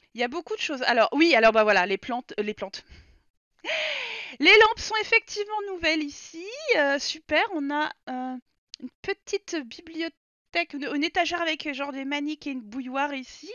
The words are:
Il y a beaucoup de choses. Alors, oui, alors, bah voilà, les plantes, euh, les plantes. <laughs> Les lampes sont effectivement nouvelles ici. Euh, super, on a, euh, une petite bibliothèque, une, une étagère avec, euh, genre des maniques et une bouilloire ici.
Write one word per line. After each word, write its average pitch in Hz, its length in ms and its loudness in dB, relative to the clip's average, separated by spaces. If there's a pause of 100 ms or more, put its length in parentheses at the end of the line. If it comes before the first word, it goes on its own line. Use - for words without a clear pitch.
(140)
Il 226 80 -6
y - 20 4
a 247 40 2
beaucoup 339 280 -6
de - 60 -10
choses. 277 220 -4
Alors, 233 300 4
oui, 302 220 6
alors, 220 180 8
bah 220 100 6
voilà, 196 220 6
les 196 120 -2
plantes, - 420 -8
euh, 208 40 -2
les 208 100 -4
plantes. - 300 -10 (800)
<laughs> 539 760 -6
Les 311 120 8
lampes 440 280 8
sont - 200 -4
effectivement 415 720 0
nouvelles 330 340 0
ici. 320 420 -12 (300)
Euh, 285 240 2
super, 311 420 -2 (120)
on 285 180 -4
a, 302 180 -2 (200)
euh, 254 260 -8 (460)
une 247 80 -12 (120)
petite - 540 -6
bibliothèque, 330 1160 -8
une, 277 200 -6
une 294 120 0
étagère 339 360 -2
avec, 320 260 -4
euh, 285 60 -6
genre 277 200 -6
des 269 100 -8
maniques 294 440 -6
et 285 40 -6
une 262 100 -8
bouilloire 254 520 -6
ici. 269 420 -12